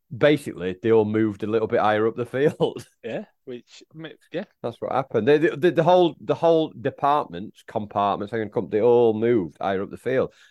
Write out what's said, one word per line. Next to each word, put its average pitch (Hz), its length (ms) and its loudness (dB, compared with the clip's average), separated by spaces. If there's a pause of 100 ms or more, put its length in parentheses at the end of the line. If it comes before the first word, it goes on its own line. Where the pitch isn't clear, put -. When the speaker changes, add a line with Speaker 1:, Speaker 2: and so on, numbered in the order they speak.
(160)
Speaker 1:
basically, 107 680 0
they 113 120 2
all 110 120 6
moved 107 380 -2
a 104 40 -6
little 110 200 0
bit 107 140 0
higher 107 260 2
up 113 80 -4
the 120 100 -6
field. 139 680 -2
<laughs> - 120 -20
Speaker 2:
Yeah, 139 220 -10 (180)
which, - 400 -18 (100)
I 151 40 -20
mean, 160 160 -18 (180)
yeah. 185 140 -8 (180)
Speaker 1:
That's 120 180 -10
what 104 120 -6
happened. 120 340 -2
They, 147 100 6
the, 151 180 0
the, 160 160 0
the 156 120 2
whole, 175 380 4
the 143 120 -4
whole 160 360 2 (100)
departments, 131 880 -4
compartments, 101 680 -4
I 117 60 -4
can 104 100 -6
come, 104 220 -6
they 107 100 0
all 120 320 4
moved 107 480 0
higher 95 220 -4
up - 80 -10
the 95 60 -12
field. 123 360 -2 (180)